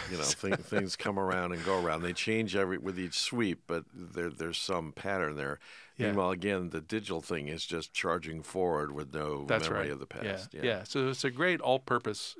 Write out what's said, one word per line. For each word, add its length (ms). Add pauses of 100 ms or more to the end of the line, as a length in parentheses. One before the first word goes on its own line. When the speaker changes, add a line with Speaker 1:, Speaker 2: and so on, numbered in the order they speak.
(120)
Speaker 1:
You 60
know, 40
thi-, 400
things 320
come 240
around 340
and 120
go 180
around. 200
They 100
change 420
every, 240
with 220
each 180
sweep, 480
but 260
there, 380
there's 280
some 340
pattern 420
there. 240 (380)
Speaker 2:
Yeah. 120
Speaker 1:
Meanwhile, 220
again, 400
the 100
digital 400
thing 280
is 180
just 260
charging 520
forward 480
with 200
no 340
Speaker 2:
That's 220
Speaker 1:
memory 160
Speaker 2:
right. 60
Speaker 1:
of 80
the 160
Speaker 2:
Yeah. 180
Speaker 1:
past. 220
Speaker 2:
Yeah. 80
Speaker 1:
Yeah. 220
Speaker 2:
So 240
it's 160
a 80
great 300
all-purpose 760